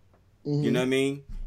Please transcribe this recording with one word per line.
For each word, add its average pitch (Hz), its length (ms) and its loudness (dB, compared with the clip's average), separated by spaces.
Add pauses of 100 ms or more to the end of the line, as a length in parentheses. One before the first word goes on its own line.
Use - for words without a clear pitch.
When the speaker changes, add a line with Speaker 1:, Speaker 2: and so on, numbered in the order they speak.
(460)
Speaker 1:
Mm-hmm. 147 180 0
Speaker 2:
You 143 80 2
know 139 80 2
what 127 60 0
I 131 40 0
mean? 135 340 0 (240)